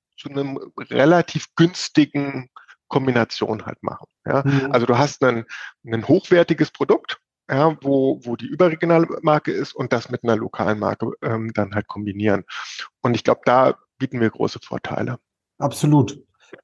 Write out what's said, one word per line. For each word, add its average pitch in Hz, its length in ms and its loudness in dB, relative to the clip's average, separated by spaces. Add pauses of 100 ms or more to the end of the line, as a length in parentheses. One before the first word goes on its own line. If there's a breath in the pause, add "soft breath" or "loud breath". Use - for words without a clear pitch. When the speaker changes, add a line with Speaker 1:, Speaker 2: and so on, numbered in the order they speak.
(160)
Speaker 1:
zu - 120 -16
einem 139 300 -6 (200)
relativ 151 680 2 (100)
günstigen 143 920 0 (380 loud breath)
Kombination 120 800 -2
halt - 160 -12
machen. - 240 -8 (200)
Ja? 135 180 0
Speaker 2:
Mhm. 139 280 0
Speaker 1:
Also 120 120 2
du 120 140 2
hast 143 240 0
ein, 117 220 2 (400 loud breath)
ein 113 240 -6
hochwertiges 170 640 2
Produkt, - 460 -2 (300)
ja, 147 320 2
wo, 135 420 0
wo 120 140 -6
die - 100 -12
überregionale 165 640 2 (140)
Marke 151 280 2
ist 135 240 -6
und 127 180 -4
das 117 160 -2
mit 123 140 -8
einer 117 140 2
lokalen 107 420 -2
Marke, 104 320 -4 (120)
ähm, 113 300 -4
dann 101 220 -4
halt 104 140 -4
kombinieren. 101 560 -2 (560 loud breath)
Und 120 140 0
ich 107 100 -4
glaub, - 200 2
da 131 320 4 (220)
bieten 131 220 -6
wir 110 100 2
große - 320 -6
Vorteile. - 560 -8 (400)
Speaker 2:
Absolut. 143 640 2 (440 loud breath)